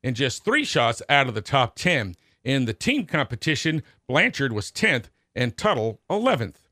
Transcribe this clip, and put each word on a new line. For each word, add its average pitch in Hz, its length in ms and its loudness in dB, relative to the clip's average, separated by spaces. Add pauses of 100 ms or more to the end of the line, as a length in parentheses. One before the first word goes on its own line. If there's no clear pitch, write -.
In 127 120 -2
just 127 280 -2
three 285 220 2
shots 120 420 2
out 139 220 4
of 113 40 -8
the 104 80 -4
top 127 340 0
ten. 120 400 -2 (280)
In 131 220 0
the 110 80 -2
team 254 320 -2
competition, 151 800 -2 (240)
Blanchard 139 440 2
was 104 180 -4
tenth 151 400 0 (240)
and 120 220 -2
Tuttle 113 540 0
eleventh. 190 500 0 (120)